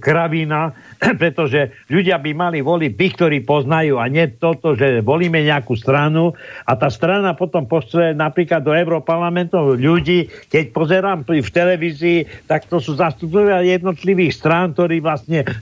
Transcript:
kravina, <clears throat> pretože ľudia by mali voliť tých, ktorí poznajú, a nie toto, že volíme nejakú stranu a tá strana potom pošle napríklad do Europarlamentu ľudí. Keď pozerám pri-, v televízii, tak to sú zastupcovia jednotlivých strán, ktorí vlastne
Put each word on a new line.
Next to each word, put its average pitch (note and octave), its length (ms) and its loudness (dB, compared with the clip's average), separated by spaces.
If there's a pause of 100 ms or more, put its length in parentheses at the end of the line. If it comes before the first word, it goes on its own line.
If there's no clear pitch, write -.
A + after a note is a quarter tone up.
kravina, D#3+ 720 -2 (180)
<clears throat> - 300 -2
pretože D3 680 0
ľudia F3+ 280 2
by D3+ 160 -4
mali E3 320 -2
voliť D#3+ 320 0
tých, F#3+ 180 2
ktorí D#3 300 2
poznajú, C#3+ 560 2
a A#2+ 80 -2
nie D#3+ 160 2 (160)
toto, E3 320 0
že A#2+ 320 2
volíme E3 400 2
nejakú C#3+ 320 0
stranu D3+ 560 2 (320)
a A#2+ 80 0
tá B2+ 160 0
strana F#3 480 0
potom E3 320 -2
pošle E3 480 0
napríklad D#3 480 0
do D3+ 80 2
Europarlamentu E3+ 1040 0
ľudí. D#3+ 500 2 (220)
Keď D#3 140 0 (100)
pozerám F3+ 540 0
pri-, D3+ 180 0
v - 80 -12
televízii, E3+ 640 0 (300)
tak D#3 160 -2
to E3+ 160 -2
sú C#3+ 160 -6
zastupcovia F3+ 640 0
jednotlivých F3+ 720 0
strán, E3 400 0
ktorí E3 300 0
vlastne D#3 420 -2 (160)